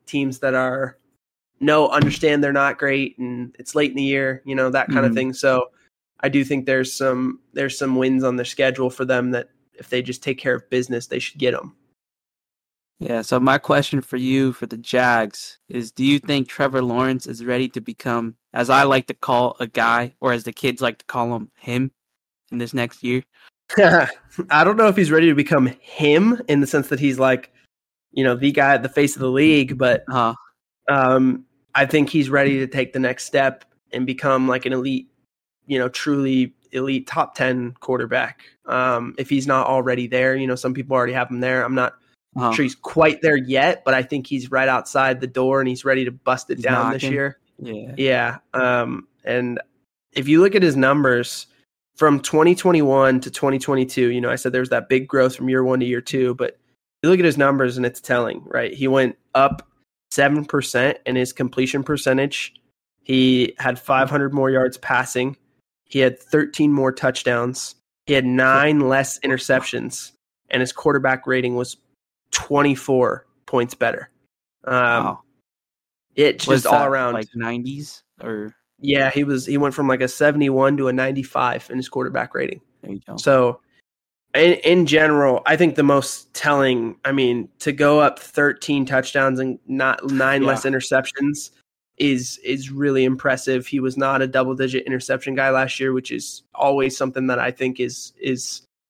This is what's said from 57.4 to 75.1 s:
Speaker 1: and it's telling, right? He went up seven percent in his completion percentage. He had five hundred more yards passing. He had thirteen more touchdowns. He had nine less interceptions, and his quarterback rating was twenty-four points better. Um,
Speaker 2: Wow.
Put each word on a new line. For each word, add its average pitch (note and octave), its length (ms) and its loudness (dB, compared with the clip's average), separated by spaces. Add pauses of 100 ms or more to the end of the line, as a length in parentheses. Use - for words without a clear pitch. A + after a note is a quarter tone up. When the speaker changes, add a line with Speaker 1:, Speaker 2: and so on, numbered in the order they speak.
Speaker 1:
and B2 80 -2
it's A#2+ 160 -6
telling, A#2+ 460 -2
right? A#2+ 260 -4
He C3+ 140 -4
went C3 280 2 (200)
up C#3 320 2 (440)
seven C#3+ 320 2
percent C3 640 0
in B2+ 100 -2
his B2 180 -2
completion C3 500 -2
percentage. C#3 680 -2 (520)
He C3 560 2
had B2+ 180 -2
five C3+ 320 0
hundred C#3 240 -2
more C3+ 160 0
yards C3 300 0
passing. B2+ 580 -2 (480)
He - 140 -4
had B2+ 200 2
thirteen D3 540 0
more C3+ 180 2
touchdowns. B2 840 -4 (320)
He C#3+ 60 0
had C3+ 120 2
nine C3+ 540 4
less C3+ 400 0
interceptions, B2+ 920 -4 (360)
and B2+ 120 0
his B2+ 120 -2
quarterback C3 540 0
rating B2+ 280 0
was B2 220 -6 (540)
twenty-four C#3 920 0 (200)
points A#2+ 300 -2
better. - 340 -4 (560)
Um, C3 100 -4
Speaker 2:
Wow. A#2 460 0 (960)